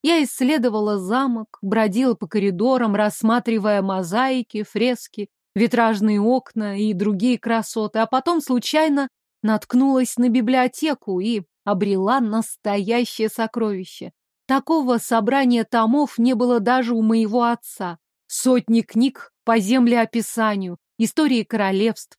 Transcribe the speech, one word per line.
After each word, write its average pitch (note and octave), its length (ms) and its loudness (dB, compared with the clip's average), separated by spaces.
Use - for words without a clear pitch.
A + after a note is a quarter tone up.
Я D#4+ 200 2
исследовала A3+ 720 0
замок, A3+ 640 -4
бродила A3 540 2
по F#3 120 -10
коридорам, G#3 680 0
рассматривая G#3+ 880 0
мозаики, G#3+ 800 -2
фрески, G#3+ 680 -4
витражные G#3+ 680 2
окна G#3+ 600 -2
и G#3+ 140 0
другие G#3 440 0
красоты, A3 640 -4
а A3 80 0
потом D4+ 340 0
случайно C#4 680 0
наткнулась B3 760 0
на A#3+ 120 2
библиотеку B3 920 0
и G#3 240 -4
обрела G3+ 540 0
настоящее A3 1080 -2
сокровище. G#3 840 -6
Такого C4+ 500 0
собрания A#3 680 2
томов A#3+ 520 0
не A#3+ 160 2
было A#3+ 260 2
даже A#3+ 360 0
у A3+ 80 0
моего A3+ 400 2
отца. G#3+ 560 -6
Сотни B3 560 2
книг A#3+ 500 -2
по A#3 140 2
землеописанию, A3 1200 0
истории A#3+ 460 0
королевств G3 760 -2